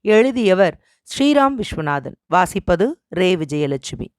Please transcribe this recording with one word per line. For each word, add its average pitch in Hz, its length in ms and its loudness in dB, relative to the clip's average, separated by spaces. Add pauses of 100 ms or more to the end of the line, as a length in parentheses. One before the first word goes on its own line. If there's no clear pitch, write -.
எழுதியவர் 214 800 2 (200)
ஸ்ரீராம் 277 580 0
விஸ்வநாதன். 147 540 -6 (120)
வாசிப்பது 180 680 0 (160)
ரே 185 280 0
விஜயலட்சுமி. 147 720 -6 (120)